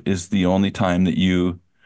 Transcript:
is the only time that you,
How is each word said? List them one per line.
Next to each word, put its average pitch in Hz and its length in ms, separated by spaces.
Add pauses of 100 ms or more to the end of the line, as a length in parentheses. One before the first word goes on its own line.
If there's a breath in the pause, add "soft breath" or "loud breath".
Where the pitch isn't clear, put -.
is 95 240
the 92 180
only 95 240
time 92 320
that 92 160
you, 90 400 (260)